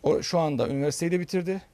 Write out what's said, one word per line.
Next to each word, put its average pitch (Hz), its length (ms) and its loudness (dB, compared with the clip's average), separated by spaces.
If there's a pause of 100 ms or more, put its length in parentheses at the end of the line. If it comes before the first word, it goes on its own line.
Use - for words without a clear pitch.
o, - 180 4
şu - 180 0
anda 147 280 0
üniversiteyi 147 440 -2
de 180 80 0
bitirdi. 185 420 -4 (120)